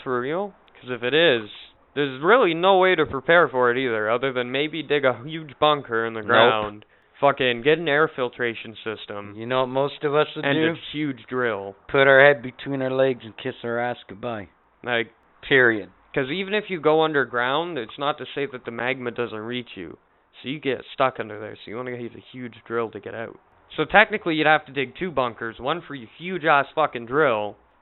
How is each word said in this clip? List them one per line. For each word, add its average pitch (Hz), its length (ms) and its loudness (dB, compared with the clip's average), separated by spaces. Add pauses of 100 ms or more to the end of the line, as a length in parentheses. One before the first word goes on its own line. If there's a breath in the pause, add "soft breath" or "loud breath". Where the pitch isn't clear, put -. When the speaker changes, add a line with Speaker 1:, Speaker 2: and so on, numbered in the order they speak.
Speaker 1:
for 127 160 -2
real?" 175 320 -6 (280)
'Cause 123 100 -12
if 117 120 -8
it 123 120 0
is, 131 340 2 (460)
there's 135 280 -4
really 196 320 4
no 185 240 4
way 185 160 6
to 156 120 2
prepare 160 420 4
for 123 220 2
it 120 80 0
either, 110 320 -2
other 123 220 0
than 123 200 -4
maybe 151 300 -4
dig 139 220 0
a 127 100 2 (100)
huge 160 340 -12
bunker 131 480 0
in 113 80 -6
the 113 60 -8
Speaker 2:
Nope. 104 80 -8
Speaker 1:
ground, 110 560 2 (360 soft breath)
fucking 127 420 2
get 151 160 4
an 165 100 -4
air 147 180 4
filtration 120 800 -4
system, 104 520 -10
Speaker 2:
You 113 100 -10
know 127 160 0
what 127 80 -4
most 135 340 -2
of 143 100 0
us 151 220 4
would 151 80 -6
Speaker 1:
and 139 100 2
Speaker 2:
do? 160 160 0
Speaker 1:
a 165 40 -4 (180)
huge 139 340 -6
drill. 110 480 -4 (140)
Speaker 2:
Put 139 180 4
our 135 140 10
head 139 220 8
between 135 400 -8
our 131 80 -2
legs 131 340 0
and 107 120 -16
kiss 127 280 -10
our 117 140 -4
ass 120 180 -4 (100)
goodbye. 104 420 -10 (360)
Speaker 1:
Like, 120 280 -2 (300)
Speaker 2:
Period. 113 480 4 (240)
Speaker 1:
'cause 135 160 -2
even 190 240 -4
if 208 160 -4
you 180 80 -4
go 151 220 4
underground, 143 800 0
it's 113 200 -10
not 147 200 -4
to 127 80 -12
say 143 200 -6
that 127 180 -12
the 123 60 -10
magma 120 400 -6
doesn't 113 300 -6
reach 120 360 -10
you. 85 220 -12 (420)
So 117 80 -14
you 147 120 -8
get 131 320 -4
stuck 131 260 0
under 107 220 -10
there, 107 160 -12
so - 100 -20
you 101 100 -10
wanna 123 200 -10
use 117 180 -12
a 110 60 -20
huge 123 440 -16
drill 113 260 -4
to 104 100 -12
get 107 160 -12
out. 113 200 -12 (400)
So 156 80 0
technically 202 520 2
you'd 151 100 2
have 151 200 4
to 135 60 -20
dig 131 220 -6
two 180 160 -6
bunkers, 117 480 -4
one 147 220 -4
for 147 160 -14
your 113 200 -16
huge 170 280 -8
ass 143 260 4
fucking 127 360 -2
drill 117 500 0 (240)